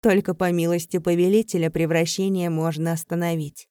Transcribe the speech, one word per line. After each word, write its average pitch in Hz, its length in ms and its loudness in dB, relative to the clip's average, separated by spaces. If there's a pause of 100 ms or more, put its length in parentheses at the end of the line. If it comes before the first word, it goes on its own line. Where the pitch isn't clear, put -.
Только 190 340 2
по 175 180 0
милости 170 460 0
повелителя 175 720 2
превращение 170 800 -2
можно 160 420 -2
остановить. 165 800 -6